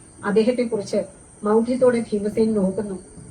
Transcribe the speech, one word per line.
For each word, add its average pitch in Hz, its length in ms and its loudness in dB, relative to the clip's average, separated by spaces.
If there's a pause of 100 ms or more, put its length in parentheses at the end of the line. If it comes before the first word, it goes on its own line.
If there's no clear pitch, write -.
(260)
അദ്ദേഹത്തെക്കുറിച്ച് 220 720 0 (460)
മൗഢ്യത്തോടെ 233 560 2
ഭീമസേനൻ 220 540 0
നോക്കുന്നു. 196 500 -2 (280)